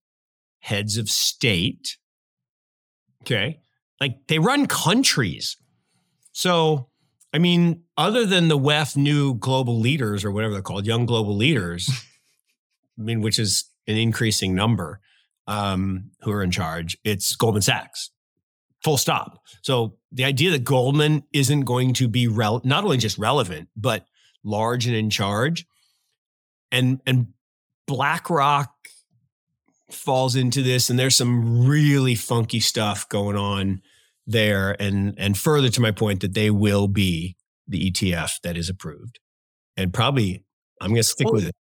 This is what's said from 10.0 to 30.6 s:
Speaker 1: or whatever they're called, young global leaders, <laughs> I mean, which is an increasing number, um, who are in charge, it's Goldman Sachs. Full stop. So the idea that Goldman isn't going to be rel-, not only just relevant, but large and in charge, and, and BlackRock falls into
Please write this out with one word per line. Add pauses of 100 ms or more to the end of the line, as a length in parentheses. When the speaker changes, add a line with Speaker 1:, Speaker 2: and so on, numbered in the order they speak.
Speaker 1:
or
whatever
they're
called,
young
global
leaders,
<laughs>
I
mean,
which
is (220)
an
increasing
number, (440)
um, (100)
who
are
in
charge,
it's
Goldman
Sachs. (760)
Full
stop. (200)
So (160)
the
idea
that
Goldman (100)
isn't
going
to
be
rel-,
not
only
just
relevant,
but (360)
large
and
in
charge, (1040)
and,
and (520)
BlackRock (1200)
falls
into